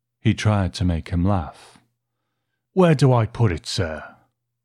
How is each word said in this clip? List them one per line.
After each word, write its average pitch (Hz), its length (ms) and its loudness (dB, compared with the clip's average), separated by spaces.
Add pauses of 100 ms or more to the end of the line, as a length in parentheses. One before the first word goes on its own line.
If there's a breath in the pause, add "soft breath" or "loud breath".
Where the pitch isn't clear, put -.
(200)
He 110 160 0
tried 101 400 0
to 90 100 -4
make 82 240 -4
him 87 160 -2
laugh. - 540 -6 (960)
"Where 175 200 4
do 131 180 4
I 117 140 2
put 110 260 0
it, 80 140 -6
sir?" 78 500 -8 (500)